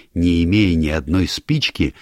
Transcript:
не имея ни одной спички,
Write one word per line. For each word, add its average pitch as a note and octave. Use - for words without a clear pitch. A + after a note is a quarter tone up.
не E2+
имея F#2
ни D#2
одной D#2
спички, -